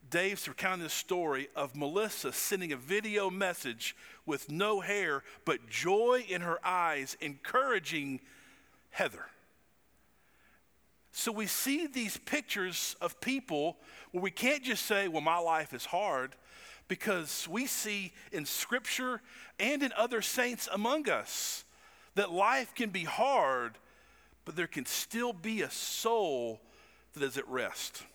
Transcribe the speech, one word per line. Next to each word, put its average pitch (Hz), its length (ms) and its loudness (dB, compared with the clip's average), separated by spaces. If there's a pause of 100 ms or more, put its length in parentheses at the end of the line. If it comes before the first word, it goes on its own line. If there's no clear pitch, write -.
Dave's 185 380 0
recounting 185 360 -2
this 156 100 -4
story 151 600 0
of 143 200 -4
Melissa 156 560 -2
sending 180 400 -2
a 135 60 -2
video 202 520 0
message 180 680 -2 (300)
with 143 260 -2
no 196 300 2
hair, 175 420 0 (220)
but 120 220 0
joy 214 640 4
in 180 120 -2
her 170 240 0
eyes, 165 560 2
encouraging 151 1000 0 (720)
Heather. - 340 -2 (1900)
So - 200 -2
we 208 160 0
see 285 400 2
these 247 300 -2
pictures - 840 -2
of 175 200 -2
people 165 560 0 (340)
where 180 100 -2
we 190 100 0
can't 269 320 2
just 247 220 0
say, 196 220 4
"Well, 156 140 0
my 165 160 4
life 160 360 2
is 123 120 -6
hard," 160 500 0 (540)
because 180 580 -2
we 226 200 -2
see 202 440 -2 (220)
in 156 120 -2
Scripture 254 760 -2 (360)
and 269 240 2
in 269 120 0
other 233 280 2
saints 240 500 0
among 233 380 2
us - 540 -2 (520)
that 190 160 2
life 220 440 4
can 233 140 0
be 180 160 -4
hard, 151 720 4 (680)
but 160 140 -8
there 170 100 0
can 131 180 -6
still - 460 -2
be 208 300 -4
a 135 100 -2
soul 147 880 0 (520)
that 143 100 -2
is 131 140 -2
at 139 100 -4
rest. - 560 -4 (100)